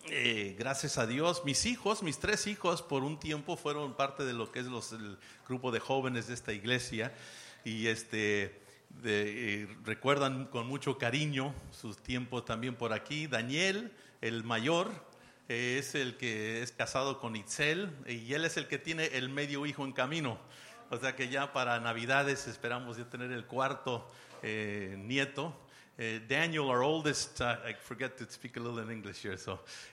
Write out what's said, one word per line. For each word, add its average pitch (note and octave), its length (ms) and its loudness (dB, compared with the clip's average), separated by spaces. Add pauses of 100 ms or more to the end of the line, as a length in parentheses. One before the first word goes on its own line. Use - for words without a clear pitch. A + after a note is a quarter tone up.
eh, A2+ 480 2
gracias C3 400 0
a A#2+ 80 6
Dios, D#3+ 400 4
mis C#3 220 4
hijos, A3 340 2
mis D#3+ 160 0
tres G3+ 300 2
hijos, F3+ 340 2
por C3+ 220 0
un D3+ 160 -2
tiempo D3+ 360 -2
fueron D3 400 0
parte C#3 300 2
de B2 80 0
lo A2+ 180 -2
que B2+ 80 -4
es B2 60 -2
los, A#2+ 280 -4
el G#2 260 -8 (280)
grupo B2+ 240 0
de A2+ 80 2
jóvenes B2+ 480 2
de B2 60 -6
esta A2+ 200 -4
iglesia, A2+ 600 0 (500)
y A2 220 -2
este, G#2+ 720 2 (300)
de, G#2 720 0
eh, G#2 220 -10
recuerdan C3 640 0
con A#2 180 -2
mucho C3+ 320 -2
cariño C3+ 560 0 (160)
sus - 280 -10
tiempos B2 480 -4
también A#2+ 300 -2
por A#2 180 0
aquí. D3+ 340 -2
Daniel, E3 680 0 (280)
el A2+ 220 0
mayor, C3+ 460 4 (600)
eh, B2 280 2
es C3+ 160 -2
el B2+ 240 0
que A2+ 460 0
es A#2+ 80 -6
casado C3 480 0
con A2+ 160 -4
Itzel, D3+ 600 0 (120)
y A#2 260 -4
él D#3 120 2
es E3 120 0
el D3 100 -2
que C#3 120 -2
tiene D#3+ 340 0
el B2+ 160 0
medio C#3+ 380 -2
hijo C#3+ 180 -2
en C3+ 60 -2
camino. C3 480 0 (500)
O B2 80 -2
sea B2+ 180 0
que B2+ 140 -2
ya C#3 240 0
para A#2+ 260 4
Navidades B2 680 4
esperamos A#2+ 500 -4
ya A#2+ 100 -8
tener B2 240 -6
el A#2+ 140 -6
cuarto, B2+ 640 0 (320)
eh, G#2 560 -2
nieto. C#3 580 0 (420)
Eh, A2+ 300 -2
Daniel, D#3 360 4
our B2+ 180 6
oldest, D3+ 600 4
uh, A#2+ 220 4
I A2+ 100 -4
forget A#2+ 440 -6
to A2+ 80 -6
speak - 320 -12
a - 20 -4
little A#2 200 -4
in A2 100 -4
English G#2 340 -8
here, F#2+ 140 -2
so, F#2 220 -4 (340)